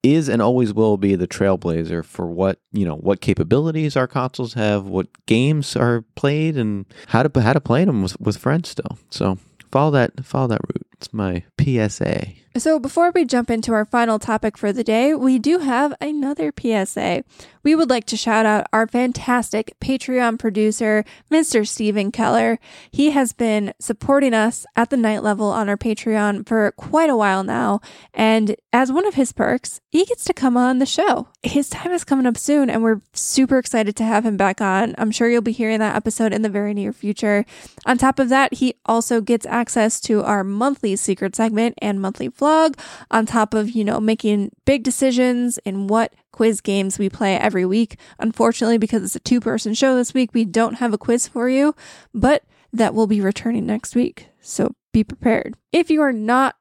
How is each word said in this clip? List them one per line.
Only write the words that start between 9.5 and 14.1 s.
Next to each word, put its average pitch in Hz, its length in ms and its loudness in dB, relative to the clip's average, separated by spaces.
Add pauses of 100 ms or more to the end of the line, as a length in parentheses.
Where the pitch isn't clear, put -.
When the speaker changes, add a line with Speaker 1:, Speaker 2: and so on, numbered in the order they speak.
Speaker 1:
follow 147 200 2
that, 131 340 0
follow 131 220 -2
that 110 200 -2
route. - 260 -8
It's - 200 -18
my 92 300 -4 (140)
P 139 220 0
S 107 220 -2
A. - 360 -4 (200)
Speaker 2:
So 311 220 0
before 339 320 0
we 349 120 0
jump 240 260 0
into 226 220 -2
our 214 140 0
final 233 340 0